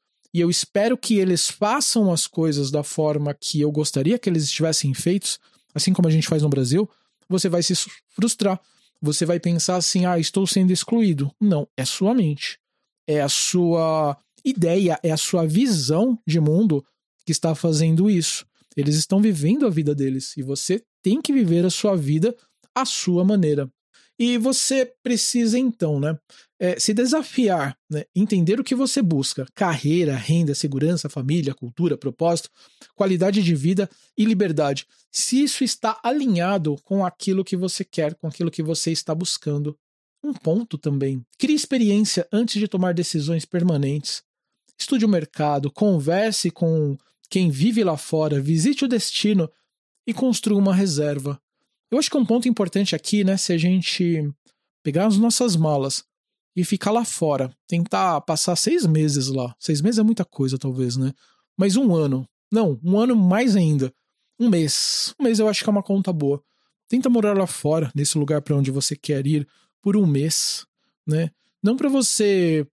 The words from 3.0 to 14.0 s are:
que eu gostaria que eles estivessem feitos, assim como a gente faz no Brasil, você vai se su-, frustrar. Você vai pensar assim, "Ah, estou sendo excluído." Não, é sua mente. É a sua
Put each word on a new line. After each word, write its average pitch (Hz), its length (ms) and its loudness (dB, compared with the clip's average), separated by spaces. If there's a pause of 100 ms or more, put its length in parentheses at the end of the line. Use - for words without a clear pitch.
que - 260 -4
eu 151 100 0
gostaria 151 480 0
que - 100 -4
eles 160 160 0
estivessem 151 500 -2
feitos, - 440 -2 (360)
assim 175 180 0
como 175 160 4
a - 20 2
gente 156 180 2
faz 156 140 0
no 151 60 2
Brasil, 139 400 0 (400)
você 185 200 0
vai 170 140 0
se 180 120 0
su-, - 160 -4 (180)
frustrar. 196 520 -2 (420)
Você 151 240 -2
vai 175 140 0
pensar 170 360 0
assim, 180 300 0
"Ah, 180 120 2
estou 190 280 0
sendo 185 260 2
excluído." 175 580 0 (100)
Não, 180 260 2 (100)
é 131 80 -4
sua 196 300 0
mente. 160 440 -2 (480)
É 151 140 0
a 139 80 0
sua 160 880 0 (280)